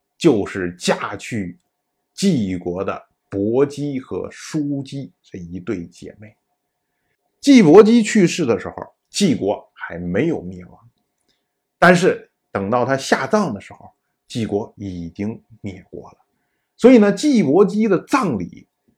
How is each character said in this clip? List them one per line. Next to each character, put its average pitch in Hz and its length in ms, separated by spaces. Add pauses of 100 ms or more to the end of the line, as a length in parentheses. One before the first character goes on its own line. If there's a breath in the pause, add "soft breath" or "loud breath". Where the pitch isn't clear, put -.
(160)
就 113 300
是 90 300
嫁 117 400
去 95 420 (560)
晋 107 460
国 87 240
的 98 200 (260)
伯 113 360
姬 143 340
和 92 300
叔 143 540
姬 135 280 (120)
这 - 160
一 87 200
对 87 280
姐 - 320
妹。 107 160 (1040)
季 262 240
伯 165 180
姬 226 220
去 202 240
世 170 180
的 107 140
时 90 100
候， - 60 (340)
晋 165 260
国 95 380
还 - 240
没 90 300
有 131 120
灭 90 260
亡， - 120 (1000)
但 175 160
是 170 340 (220)
等 98 180
到 123 160
他 135 100
下 - 300
葬 196 260
的 101 80
时 - 140
候， - 180 (360)
晋 113 200
国 104 300
已 90 320
经 101 320 (200)
灭 90 280
国 - 220
了。 - 60 (600)
所 247 140
以 254 60
呢， 202 160
季 240 300
伯 156 200
姬 214 240
的 185 180
葬 180 340
礼 - 280 (300)